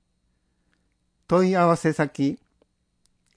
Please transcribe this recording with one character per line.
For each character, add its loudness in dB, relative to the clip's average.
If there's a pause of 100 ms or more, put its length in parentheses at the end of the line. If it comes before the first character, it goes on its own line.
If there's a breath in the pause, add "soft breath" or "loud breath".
(1300)
問 2
い 0
合 2
わ 4
せ -2
先、 -4 (960)